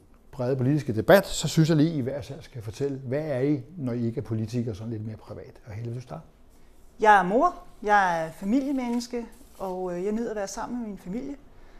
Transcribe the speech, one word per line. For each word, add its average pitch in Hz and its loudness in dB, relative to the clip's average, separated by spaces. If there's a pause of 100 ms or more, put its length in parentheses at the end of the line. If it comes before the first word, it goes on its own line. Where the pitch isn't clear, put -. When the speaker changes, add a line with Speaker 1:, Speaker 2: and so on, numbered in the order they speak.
(320)
Speaker 1:
brede 127 -2
politiske 131 2
debat, 131 6
så - -4
synes 156 6
jeg 165 6
lige, 160 4
I 147 0
hver 135 -4
sær - -12
skal - -14
fortælle, 135 -4
hvad 135 -4
er 139 -2
I, 143 2 (160)
når 127 -2
I 120 0
ikke 113 -2
er 107 -6
politikere, 110 -2
sådan 110 -8
lidt 107 -6
mere 110 -8
privat? - -16 (120)
Og 104 -14
Helle, 113 -8
vil 120 -8
du 120 -12
starte? 160 -12 (760)
Speaker 2:
Jeg 208 8
er 180 4
mor, 262 2 (280)
jeg 190 4
er 160 -10
familiemenneske, 240 -2 (320)
og, 185 -4
øh, 180 -4
jeg 208 0
nyder 226 -2
at 214 -6
være 196 -4
sammen 233 -8
med 226 -6
min 196 -8
familie. 269 -8 (440)